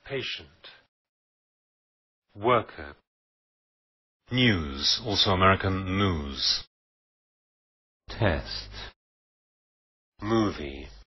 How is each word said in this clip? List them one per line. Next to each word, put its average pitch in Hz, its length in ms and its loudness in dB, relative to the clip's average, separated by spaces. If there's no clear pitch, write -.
Patient. 117 420 -8
Worker. 101 600 0
News, 85 760 2
also 104 260 2
American 95 680 4
news. 80 680 0
Test. - 600 -2
Movie. 87 640 -2